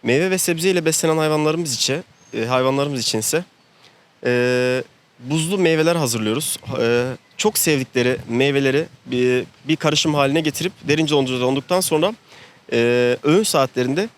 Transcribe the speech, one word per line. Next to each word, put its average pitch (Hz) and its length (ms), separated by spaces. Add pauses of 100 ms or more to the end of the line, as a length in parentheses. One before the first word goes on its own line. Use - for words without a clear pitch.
Meyve 143 280
ve 185 60
sebze 175 320
ile 175 160
beslenen 160 320
hayvanlarımız 156 580
için, 147 280 (300)
e, 113 120
hayvanlarımız 131 560
içinse, 151 420 (840)
e, 123 580 (360)
buzlu 160 380
meyveler 165 380
hazırlıyoruz. 117 600 (240)
E, 120 300 (260)
çok 208 200
sevdikleri 127 600 (120)
meyveleri 135 560 (200)
bir, 123 380 (240)
bir 107 80
karışım 151 380
haline 143 280
getirip 165 320 (100)
derince 151 320
dondurucuda 127 300
donduktan 139 340
sonra, 170 340 (580)
e, 120 520
öğün 170 200
saatlerinde 139 760